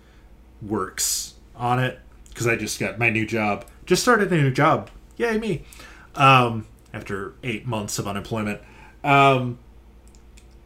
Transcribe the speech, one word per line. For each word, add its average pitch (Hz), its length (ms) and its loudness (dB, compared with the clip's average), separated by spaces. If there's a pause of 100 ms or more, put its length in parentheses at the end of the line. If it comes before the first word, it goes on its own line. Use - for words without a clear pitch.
(600)
works - 720 -4 (220)
on 123 240 0
it. 127 200 -2 (340)
'Cause 110 140 -2
I 117 80 4
just 107 240 -6
got 98 200 -4
my 117 100 0
new 110 160 0
job. 107 400 -2 (200)
Just 180 160 2
started 208 320 2
a - 40 2
new 139 140 4
job. 135 380 2 (260)
Yay, 226 220 -2
me. 214 260 -4 (520)
Um, 123 520 4 (260)
after 98 400 -10 (100)
eight 110 220 -8
months 107 340 -4
of 101 80 -6
unemployment. 104 520 -6 (440)
Um, 139 560 4 (1080)